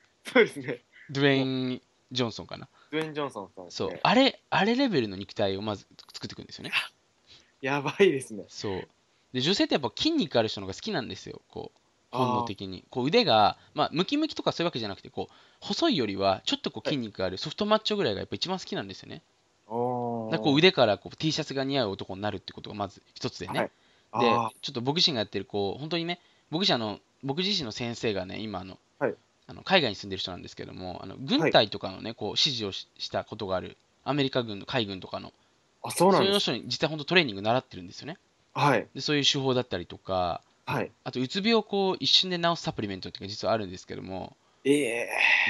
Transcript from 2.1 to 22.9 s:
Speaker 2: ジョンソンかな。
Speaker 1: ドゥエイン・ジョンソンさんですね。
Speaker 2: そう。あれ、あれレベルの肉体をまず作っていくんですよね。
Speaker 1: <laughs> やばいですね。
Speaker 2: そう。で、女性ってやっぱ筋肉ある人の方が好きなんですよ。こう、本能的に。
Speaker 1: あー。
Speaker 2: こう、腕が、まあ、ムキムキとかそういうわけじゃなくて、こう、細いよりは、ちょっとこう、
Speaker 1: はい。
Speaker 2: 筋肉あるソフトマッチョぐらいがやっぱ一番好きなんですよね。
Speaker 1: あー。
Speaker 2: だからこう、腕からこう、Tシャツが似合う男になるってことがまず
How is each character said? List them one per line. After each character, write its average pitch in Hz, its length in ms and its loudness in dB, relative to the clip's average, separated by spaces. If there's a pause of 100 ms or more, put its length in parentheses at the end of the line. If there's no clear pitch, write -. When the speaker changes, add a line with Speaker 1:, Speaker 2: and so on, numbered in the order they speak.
Speaker 2:
ジ 127 120 0
ョ 120 40 2
ン 107 60 -6
ソ 87 100 -10
ン - 40 -16
か 50 100 -10
な。 - 100 -16 (240)
Speaker 1:
ド 151 60 -2
ゥ 156 60 0
エ - 20 -6
イ 156 40 -8
ン・ 151 40 -12
ジ 147 80 -4
ョ 143 40 -2
ン 127 60 -6
ソ 104 120 -8
ン 90 120 -14
さ 95 60 -14
ん 90 40 -14
で 85 60 -16
す - 120 -4
ね。 95 60 -2
Speaker 2:
そ 90 60 -6
う。 - 80 -12
あ 175 100 8
れ、 254 360 6
あ 180 160 2
れ 226 100 4
レ 269 140 2
ベ 160 120 4
ル 110 60 2
の 98 80 -6
肉 98 180 -8
体 98 240 2
を 98 40 -4
ま 107 140 -2
ず - 100 -10 (280)
作 - 140 -10
っ - 0 -
て - 60 -14
い - 20 -16
く - 60 -12
ん - 40 -16
で - 60 -20
す - 60 -16
よ - 60 -14
ね。 - 80 -10 (480)
Speaker 1:
<laughs> - 420 -20
や 139 200 0
ば 143 180 -4
い 196 120 8
で 139 100 2
す - 120 -14
ね。 98 160 -10
Speaker 2:
そ - 240 -6
う。 90 140 -6 (440)
で、 127 100 -2
女 156 120 2
性 302 120 4
っ - 20 4
て 302 80 2
や 190 40 2
っ - 20 -10
ぱ 120 140 -2
筋 311 160 0
肉 240 260 2
あ 117 40 8
る 110 80 2
人 - 120 -8
の 98 60 -8
方 95 60 -6
が - 20 -14
好 - 60 -14
き 113 100 -6
な 117 100 -2
ん 107 60 -6
で 87 80 -8
す - 140 -14
よ。 - 200 -14
こ - 240 -12
う、 - 60 -20 (320)
本 123 300 2
能 - 20 0
的 104 240 -8
に。 92 180 -12
Speaker 1:
あ - 40 -20
ー。 - 40 -16
Speaker 2:
こ 123 100 -2
う、 127 40 0
腕 220 180 4
が、 107 320 6 (160)
ま 147 120 2
あ、 - 60 0
ム 160 140 2
キ 285 120 0
ム 311 100 2
キ - 80 -10
と - 80 -4
か 156 80 2
そ 160 120 0
う - 0 -
い - 20 2
う - 20 2
わ 165 40 -4
け 135 80 -4
じ 113 60 -4
ゃ 101 40 -4
な 98 60 -8
く - 60 -16
て、 - 80 -18
こ 95 220 -6
う、 - 20 -20 (260)
細 - 300 0
い 226 80 2
よ 123 80 2
り 98 100 -2
は、 95 300 4
ち - 80 -2
ょ 143 40 0
っ - 40 -16
と - 100 -4
こ 110 140 -10
う、 - 20 -10
Speaker 1:
は - 40 0
い。 156 40 0
Speaker 2:
筋 120 120 -2
肉 101 160 -6
あ 92 60 2
る 90 80 -4
ソ - 120 -8
フ - 60 -10
ト 208 100 -2
マ 214 120 6
ッ - 20 -4
チ - 140 -2
ョ - 20 0
ぐ 202 80 0
ら 123 80 2
い - 20 0
が 95 60 -2
や 95 60 -6
っ - 20 -8
ぱ - 80 -6
一 - 140 -4
番 185 100 -4
好 - 60 -14
き - 100 -8
な 143 80 -4
ん 98 40 -12
で 95 60 -10
す - 80 -18
よ - 80 -18
ね。 131 120 -14 (460)
Speaker 1:
あ 107 40 -14
ー。 120 600 -2
Speaker 2:
だ 165 60 0
か - 60 -4
ら - 0 -
こ 147 100 4
う、 139 40 6
腕 170 140 8
か 131 140 6
ら 101 120 6
こ - 140 -14
う、 - 40 -20
T 156 160 -2
シ 151 100 -2
ャ - 40 -2
ツ - 80 -8
が 135 100 0
似 139 160 0
合 123 60 4
う 101 60 0
男 95 240 -8
に 95 60 -8
な 104 80 -2
る 98 80 -4
っ - 40 -14
て - 120 -18
こ - 80 -16
と - 80 -12
が - 60 -10
ま 101 120 -2
ず - 140 -18 (140)